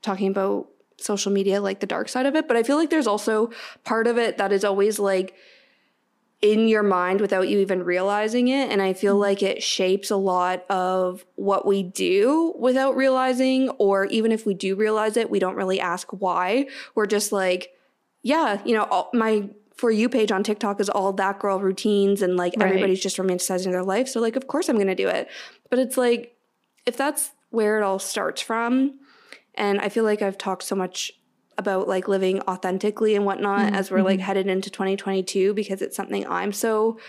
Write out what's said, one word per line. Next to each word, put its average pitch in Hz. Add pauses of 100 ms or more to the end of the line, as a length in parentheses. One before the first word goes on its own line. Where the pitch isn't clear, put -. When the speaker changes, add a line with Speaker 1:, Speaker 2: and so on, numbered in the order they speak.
Speaker 1:
talking 196
about 196 (260)
social 202
media, 196
like, 196
the 202
dark 202
side 254
of 269
it. 311
But 240
I 233
feel 277
like 320
there's 311
also 214 (320)
part 226
of 233
it 233
that 196
is 196
always, 208
like, 190 (1040)
in 214
your 214
mind 190
without 196
you 202
even 185
realizing 208
it. 269
And 202
I 190
feel 202
Speaker 2:
Mm. 202
Speaker 1:
like 202
it 190
shapes 196
a 214
lot 185
of 185 (100)
what 196
we 196
do 202
without 262
realizing, 262 (100)
or 196
even 226
if 220
we 202
do 190
realize 214
it, 226
we 202
don't 185
really 190
ask 180
why. 190 (280)
We're 208
just 208
like, 185 (500)
yeah, 247
you 233
know, 214
all, -
my 220 (280)
For 233
You 220
page 226
on 190
TikTok 202
is 208
all 196
that 196
girl 196
routines 196
and, 180
like, 180
Speaker 2:
Right. 208
Speaker 1:
everybody's 190
just 190
romanticizing 185
their 180
life. 196
So, 247
like, 226
of 262
course 330
I'm 247
gonna 190
do 190
it. 180 (420)
But 247
it's 262
like, 240 (520)
if 240
that's 294 (200)
where 214
it 208
all 196
starts -
from, 247 (540)
and 202
I 208
feel 226
like 208
I've 196
talked 185
so -
much 185 (480)
about, 196
like, 185
living 190
authentically 208
and 202
whatnot 202
Speaker 2:
Mm-hmm. 208
Speaker 1:
as 196
we're, 190
like, 190
Speaker 2:
Mm-hmm. 185
Speaker 1:
headed 190
into 190
twenty 190
twenty-two, 190
because 196
it's -
something 202
I'm 185
so 220 (120)